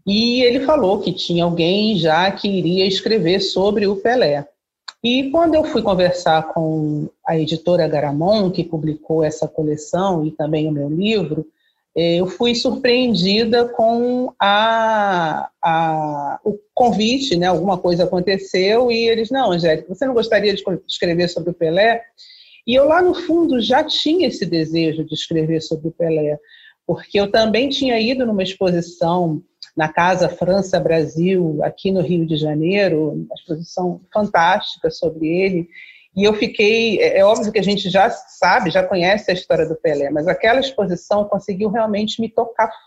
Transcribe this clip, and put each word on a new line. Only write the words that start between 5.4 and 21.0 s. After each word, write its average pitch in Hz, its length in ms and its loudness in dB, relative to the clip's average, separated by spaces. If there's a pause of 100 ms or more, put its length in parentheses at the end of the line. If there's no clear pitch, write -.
eu 311 100 4
fui 254 200 -2
conversar 180 680 2
com 156 540 -2 (180)
a 165 120 0
editora 165 500 0
Garamond, 156 640 0
que 170 120 -2
publicou 156 600 -2
essa 156 240 -2
coleção 160 760 -2
e 156 60 -4
também 156 360 -2
o 160 40 -2
meu 143 180 -4
livro, 165 560 -2 (500)
eh, 170 200 2
eu 180 100 2
fui 240 300 -2
surpreendida 233 1120 2
com 240 720 0
a, 202 1080 2 (140)
a, 156 800 -2
o 208 140 -2 (160)
convite, 226 640 2
né? 170 80 2
Alguma 180 320 0
coisa 175 280 0
aconteceu 196 840 0
e 233 160 0
eles, 220 220 -2
"Não, 254 220 0
Angélica, 165 360 0
você 190 180 -6
não 262 100 -2
gostaria 220 380 0
de 190 100 -8
co-, 185 240 -4
escrever 175 400 -2